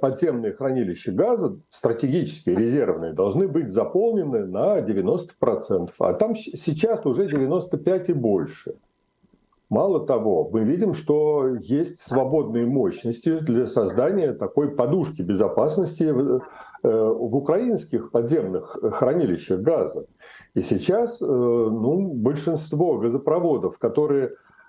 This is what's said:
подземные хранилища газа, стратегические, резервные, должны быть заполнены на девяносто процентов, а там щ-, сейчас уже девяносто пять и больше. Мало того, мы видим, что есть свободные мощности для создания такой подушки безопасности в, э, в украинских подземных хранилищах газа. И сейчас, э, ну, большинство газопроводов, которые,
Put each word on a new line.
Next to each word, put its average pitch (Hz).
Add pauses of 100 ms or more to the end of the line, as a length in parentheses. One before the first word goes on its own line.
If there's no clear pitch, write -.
подземные 120
хранилища 123
газа, 175 (120)
стратегические, 135
резервные, 98
должны 101
быть 160
заполнены 185
на 139
девяносто 98
процентов, 95
а 90
там 220
щ-, -
сейчас 220
уже 196
девяносто 147
пять 185
и 175
больше. 101 (920)
Мало 156
того, 107
мы 110
видим, 180
что 147
есть 127
свободные 127
мощности 120
для 123
создания 123
такой 143
подушки 143
безопасности 107
в, 143 (420)
э, 123 (240)
в 113
украинских 165
подземных 117 (140)
хранилищах 123
газа. - (480)
И -
сейчас, 185
э, -
ну, 123
большинство 147
газопроводов, 135
которые, 139 (360)